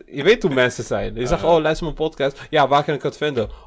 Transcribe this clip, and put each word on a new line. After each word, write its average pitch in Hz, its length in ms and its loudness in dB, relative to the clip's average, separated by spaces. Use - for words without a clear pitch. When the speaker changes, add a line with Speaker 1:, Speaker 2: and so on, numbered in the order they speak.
Speaker 1:
je 139 180 -10
weet 220 200 4
hoe 165 100 0
mensen 123 300 0
zijn. 110 320 -4
Je 123 120 -4
zegt, 170 140 0
Speaker 2:
Uh-huh. 170 140 4
Speaker 1:
"Oh, 160 60 4
luister 156 240 -2
mijn 151 120 -8
podcast." 156 520 -4
"Ja, 147 180 4
waar 139 160 4
kan 156 120 -4
ik 131 80 -8
het 143 140 -4
vinden?" 131 320 -2